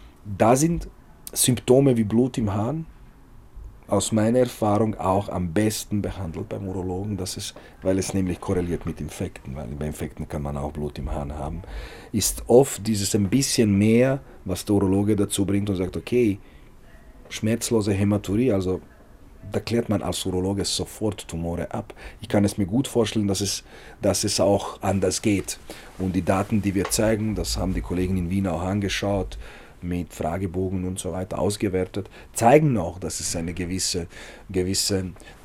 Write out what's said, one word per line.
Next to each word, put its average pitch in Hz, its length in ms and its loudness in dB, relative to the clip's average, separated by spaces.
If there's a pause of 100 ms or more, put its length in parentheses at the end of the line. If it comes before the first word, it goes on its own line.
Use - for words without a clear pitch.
(360)
Da 113 180 6
sind 160 320 2 (460)
Symptome 127 640 6
wie 113 80 4
Blut 117 320 2
im 107 160 0
Hahn 123 320 -2 (1040)
aus 101 240 0
meiner 113 280 4
Erfahrung 110 560 2
auch 95 340 0
am 90 240 -4
besten 104 480 0
behandelt 90 480 -6
beim 104 180 -8
Urologen, 92 480 -4
das 92 220 -6
ist, - 160 -10 (260)
weil 95 180 2
es 95 140 -2
nämlich 92 260 0
korreliert 87 460 -2
mit 82 160 -6
Infekten, 76 560 -8
weil 78 120 -10
bei 73 180 -6
Infekten 76 420 -8
kann 76 140 -6
man 71 160 -4
auch 71 140 -6
Blut 73 260 -6
im 67 120 -6
Hahn 73 280 -6
haben, 82 240 -6 (500)
ist - 360 0
oft 117 380 6
dieses 101 280 0
ein 101 160 4
bisschen 110 480 4
mehr, 120 420 6 (240)
was 90 220 -6
der 107 80 2
Urologe 101 420 4
dazu 101 300 0
bringt 101 240 0
und 95 60 0
sagt, 90 200 -2
okay, 110 420 2 (920)
schmerzlose 110 640 0
Hämaturie, 104 580 2
also 92 300 0 (680)
da - 80 -2
klärt - 300 -2
man 104 140 0
als - 220 -4
Urologe 92 400 0
sofort - 600 -4
Tumore 85 460 -6
ab. 113 220 -8 (260)
Ich - 80 -14
kann 101 160 4
es - 140 0
mir 107 60 2
gut 113 220 0
vorstellen, 110 400 0
dass 98 140 0
es, - 240 -4 (360)
dass 95 220 2
es 104 160 0
auch 98 440 2
anders 95 380 0
geht. - 380 0 (400)
Und 92 160 0
die 90 100 0
Daten, 101 380 2
die 98 140 0
wir 95 140 2
zeigen, 107 440 0
das 90 220 -4
haben 90 180 -2
die 85 60 -2
Kollegen 90 360 -2
in 87 140 -2
Wien 98 160 0
auch 82 160 -2
angeschaut, 98 760 -2 (420)
mit 87 340 -4
Fragebogen 92 720 -4
und 92 160 -6
so 92 100 -6
weiter 92 300 -6
ausgewertet, 95 680 -2 (260)
zeigen 135 440 6
auch, 85 220 -4
dass 78 180 -6
es - 160 -4
eine 85 180 -4
gewisse, 87 540 -4 (420)
gewisse 95 580 0 (380)